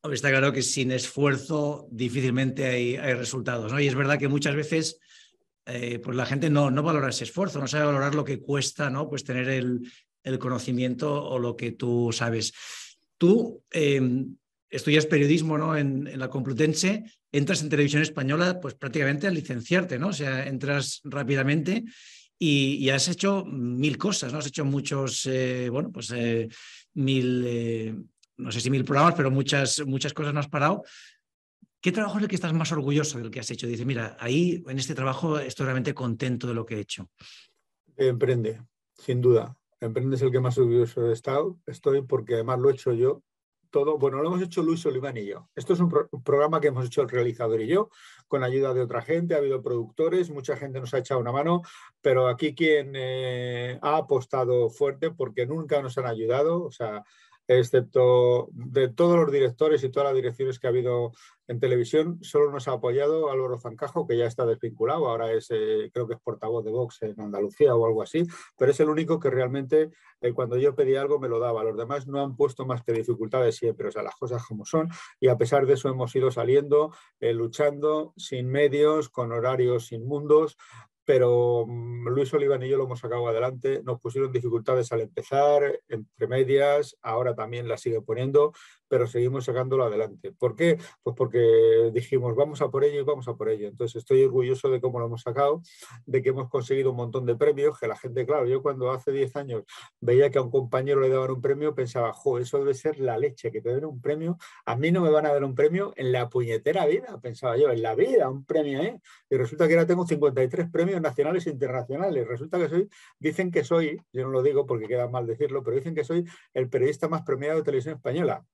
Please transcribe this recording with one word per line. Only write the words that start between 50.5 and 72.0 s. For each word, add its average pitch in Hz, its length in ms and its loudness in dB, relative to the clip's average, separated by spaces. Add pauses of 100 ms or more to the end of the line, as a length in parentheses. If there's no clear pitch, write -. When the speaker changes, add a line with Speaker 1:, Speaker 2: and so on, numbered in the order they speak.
Speaker 2:
gente 135 240 -8
nos 123 140 -6
ha 131 40 2
echado 127 220 -2
una 120 120 -4
mano, 170 300 0 (380)
pero 127 280 4
aquí 131 260 -2
quien, 147 400 2
eh, 123 880 -6
ha 151 160 2
apostado 123 720 0
fuerte, 143 400 -2
porque 123 360 -4
nunca 147 360 -2
nos 127 160 -6
han 127 80 -4
ayudado, 131 580 0
o 127 80 -10
sea, 107 320 -8 (440)
excepto 123 1040 4
de 127 360 0
todos 170 300 4
los 147 140 4
directores 139 520 4
y 127 60 -2
todas 139 180 0
las 135 80 2
direcciones 127 420 -2
que - 80 -6
ha 120 40 0
habido 120 420 0 (360)
en 123 120 -6
televisión, 143 600 2
solo 147 280 2
nos 139 160 -6
ha 139 60 -2
apoyado 139 580 0
Álvaro 127 300 -2
Zancajo, 127 460 -6
que 117 100 0
ya 120 100 2
está 120 200 -2
desvinculado, 117 640 -2
ahora 113 240 -2
es, 110 180 -2
eh, 107 420 0
creo 120 160 -4
que 117 60 -6
es 117 60 -14
portavoz 110 440 -6
de 107 80 -6
Vox 120 300 -4
en 107 180 -8
Andalucía 104 560 2
o 113 100 4
algo 110 160 0
así, 165 220 -2 (320)
pero 135 160 4
es 139 80 -2
el 151 80 6
único 160 320 0
que 135 100 0
realmente, 135 600 2 (300)
eh, 123 120 0
cuando 123 240 -2
yo 135 180 4
pedí 135 220 4
algo 139 240 0
me 131 80 -4
lo 117 100 0
daba. 117 240 0
Los 110 140 -2
demás 131 320 -6